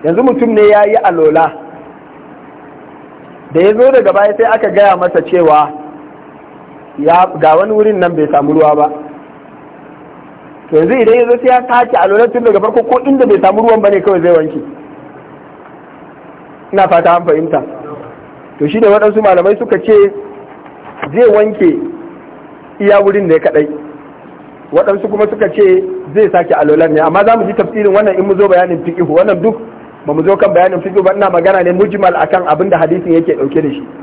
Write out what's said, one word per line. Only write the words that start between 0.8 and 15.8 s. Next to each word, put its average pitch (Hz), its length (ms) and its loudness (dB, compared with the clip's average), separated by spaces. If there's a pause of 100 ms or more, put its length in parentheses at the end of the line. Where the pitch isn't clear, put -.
yi 214 160 0
alola. 160 480 2 (2000)
Da 160 80 2
ya 208 120 4
zo 247 180 4
daga 196 220 2
baya 208 240 0
sai 226 160 0
aka 220 160 -2
gaya 196 280 2
masa 175 280 -2
cewa 151 460 2 (1300)
ya, 170 260 2 (160)
ga 156 160 4
wani 208 160 0
wurin 214 240 2
nan 175 180 0
bai 151 140 -2
samu 143 240 0
ruwa 156 220 2
ba. 151 120 0 (1800)
To, 160 80 0
yanzu 175 200 2
idan 226 180 2
ya 240 140 2
zo 240 100 2
sai 254 80 -2
ya 254 220 2
sake 240 280 0
alolar 208 340 2
tun 240 120 -4
daga 208 160 2
farko, 226 240 0
ko 247 240 0
inda 262 180 2
bai 196 160 2
samu 196 200 2
ruwan 220 200 2
ba 202 80 2
ne 196 120 0
kawai 190 200 0
zai 175 140 2
wanke. 156 260 -2 (2000)